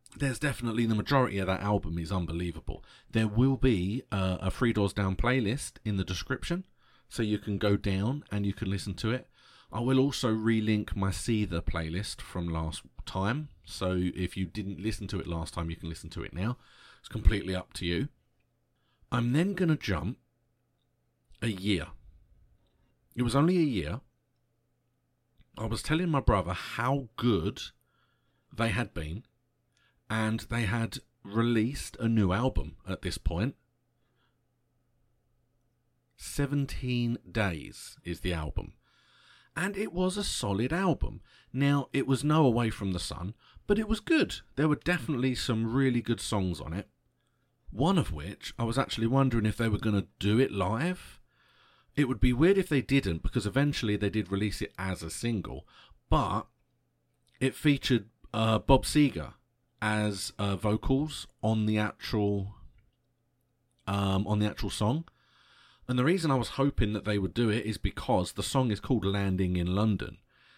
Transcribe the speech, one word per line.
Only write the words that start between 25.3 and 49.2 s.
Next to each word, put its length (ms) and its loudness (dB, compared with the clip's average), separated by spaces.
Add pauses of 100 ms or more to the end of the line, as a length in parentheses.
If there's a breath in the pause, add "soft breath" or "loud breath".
I 80 -6
was 160 -2
telling 260 0
my 120 2
brother 320 4
how 640 -2
good 440 2 (920)
they 180 0
had 240 -2
been, 300 -8 (840)
and 320 -2 (100)
they 120 -2
had 360 0 (260)
released 760 2
a 100 0
new 240 4
album 440 0 (120)
at 140 -6
this 160 -4
point. 380 0 (2500)
Seventeen 1000 -2 (120)
Days 760 -4
is 160 -6
the 120 -2
album. 420 -4 (800 soft breath)
And 200 -4
it 160 -4
was 240 0
a 80 -4
solid 480 -2
album. 500 0 (300 soft breath)
Now, 400 2
it 140 0
was 160 2
no 220 6
Away 260 4
From 220 -4
the 60 -2
Sun, 360 -6 (320 soft breath)
but 120 4
it 100 -2
was 120 0
good. 360 0 (200)
There 120 4
were 80 4
definitely 580 0
some 380 -2
really 300 2
good 180 -2
songs 400 -2
on 140 -8
it. 140 -8 (800)
One 280 2
of 140 0
which, 460 -10
I 60 0
was 140 0
actually 280 0
wondering 400 4